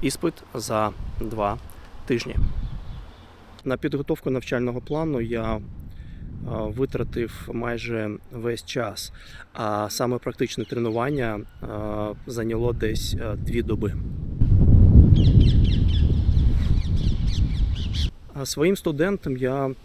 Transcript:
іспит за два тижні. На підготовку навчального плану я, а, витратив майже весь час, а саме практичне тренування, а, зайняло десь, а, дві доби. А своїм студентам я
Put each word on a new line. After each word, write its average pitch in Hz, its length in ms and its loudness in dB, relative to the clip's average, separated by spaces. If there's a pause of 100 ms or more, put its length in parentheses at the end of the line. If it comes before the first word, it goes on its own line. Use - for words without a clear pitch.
іспит 147 340 -4 (200)
за 107 360 -2 (300)
два 110 380 -4 (480)
тижні. 120 300 -4 (1300)
На 127 120 -4
підготовку 147 540 -4
навчального 123 500 -4
плану 147 400 -4
я, 113 400 -4 (880)
а, 113 120 -6
витратив 117 880 -6
майже 117 580 -6 (220)
весь 117 320 -6
час, - 480 -8 (400)
а 107 380 -4
саме 123 280 -2
практичне 117 460 -6
тренування, 117 760 -2 (220)
а, 107 500 -6 (140)
зайняло 117 460 -2
десь, 113 500 -2
а, 107 140 -4
дві 117 260 -2
доби. 101 320 -2 (4000)
А 139 120 -8
своїм 180 300 0
студентам 165 600 -2
я 131 340 -2 (140)